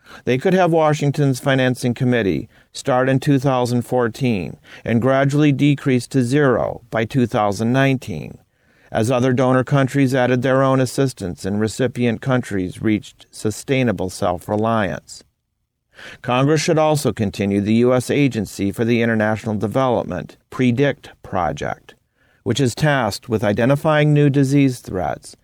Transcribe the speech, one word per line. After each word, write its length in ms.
they 140
could 160
have 180
Washington's 680
financing 540
committee 540
start 360
in 120
two 180
thousand 440
fourteen 760
and 180
gradually 500
decrease 560
to 140
zero 680
by 140
two 220
thousand 460
nineteen, 640
as 200
other 220
donor 320
countries 500
added 280
their 200
own 180
assistance 640
and 160
recipient 600
countries 600
reached 480
sustainable 800
self-reliance. 1120
Congress 400
should 180
also 340
continue 480
the 140
U 200
S 160
Agency 640
for 120
the 180
International 520
Development, 840
predict 600
project, 720
which 160
is 160
tasked 540
with 160
identifying 680
new 160
disease 520
threats 640